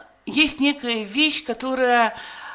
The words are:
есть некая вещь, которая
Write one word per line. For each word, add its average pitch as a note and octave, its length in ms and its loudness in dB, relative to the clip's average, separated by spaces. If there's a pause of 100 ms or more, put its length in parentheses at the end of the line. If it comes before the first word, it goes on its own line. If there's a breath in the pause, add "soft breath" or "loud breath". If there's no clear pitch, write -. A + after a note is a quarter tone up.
(260)
есть C4 360 0
некая B3 420 0
вещь, C#4+ 400 0
которая B3 720 2 (400 loud breath)